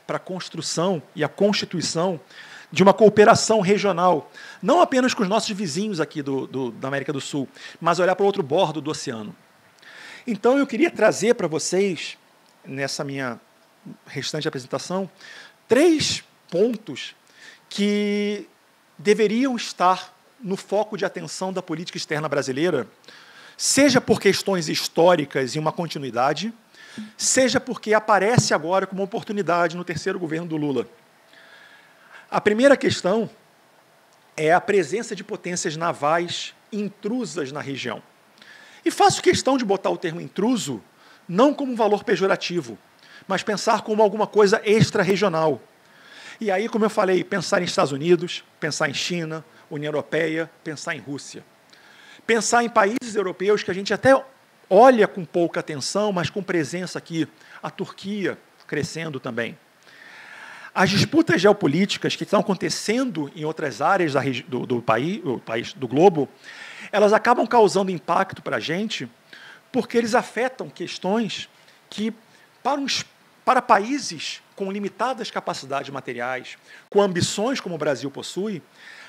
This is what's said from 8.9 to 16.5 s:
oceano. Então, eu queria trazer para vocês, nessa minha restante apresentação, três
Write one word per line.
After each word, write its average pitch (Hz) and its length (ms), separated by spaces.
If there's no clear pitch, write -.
oceano. 113 440
Então, 240 320
eu 277 100
queria 254 240
trazer 202 440
para 185 120
vocês, 175 720
nessa 139 400
minha 135 340
restante 147 400
apresentação, 147 640
três 302 560